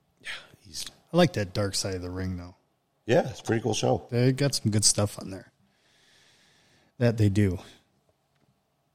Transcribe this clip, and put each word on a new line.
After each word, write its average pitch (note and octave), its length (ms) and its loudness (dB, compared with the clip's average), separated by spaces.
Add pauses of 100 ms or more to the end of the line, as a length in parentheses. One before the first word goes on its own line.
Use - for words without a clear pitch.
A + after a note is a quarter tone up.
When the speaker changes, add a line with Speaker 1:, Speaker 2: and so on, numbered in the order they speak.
(220)
Speaker 1:
Yeah, - 80 -16 (360)
he's - 200 -12 (260)
Speaker 2:
I E3 60 0
like F3 160 4
that G2 200 -4
Dark G2+ 220 -2
Side F#2+ 200 -4
of F2+ 60 -8
the F2+ 80 -8
Ring, F#2 280 -6
though. F2 180 -14 (500)
Speaker 1:
Yeah, C3+ 240 2
it's - 120 -14
a - 20 -20
pretty A2+ 180 0
cool A2 120 -2
show. - 360 0
Speaker 2:
They B2 220 4
got C3+ 240 0
some - 160 0
good G#2 140 2
stuff - 340 0
on F2 120 -12
there. F#2+ 200 -16 (1500)
That A#2 180 2
they G#2 120 6
do. F#2+ 300 2 (1400)